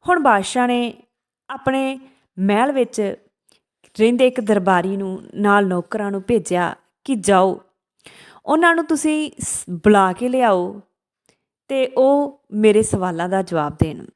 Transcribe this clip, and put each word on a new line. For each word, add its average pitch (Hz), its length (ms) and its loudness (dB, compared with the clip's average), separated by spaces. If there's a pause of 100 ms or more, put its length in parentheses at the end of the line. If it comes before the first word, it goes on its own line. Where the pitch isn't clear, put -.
ਹੁਣ 359 100 4
ਬਾਦਸ਼ਾਹ 247 480 2
ਨੇ 240 260 -2 (560)
ਆਪਣੇ 269 500 -4 (400)
ਮਹਿਲ 208 320 2
ਵਿੱਚ 226 440 -2 (840)
ਰਹਿੰਦੇ 240 280 4
ਇੱਕ 254 140 -2
ਦਰਬਾਰੀ 190 560 0
ਨੂੰ 190 260 -8 (120)
ਨਾਲ 202 320 2
ਨੌਕਰਾਂ 196 440 -4
ਨੂੰ 196 100 -6
ਭੇਜਿਆ 175 540 -2 (280)
ਕਿ 269 120 -4
ਜਾਓ, 190 460 2 (840)
ਉਹਨਾਂ 330 300 2
ਨੂੰ 330 100 -2
ਤੁਸੀਂ 311 540 -2
ਸ-, - 300 -10
ਬੁਲਾ 190 440 4
ਕੇ 247 160 -4
ਲਿਆਓ 202 520 0 (840)
ਤੇ 262 200 -2
ਉਹ 277 540 0 (100)
ਮੇਰੇ 214 320 4
ਸਵਾਲਾਂ 180 460 -4
ਦਾ 190 120 0
ਜਵਾਬ 156 380 -4
ਦੇਣ। - 260 -2 (100)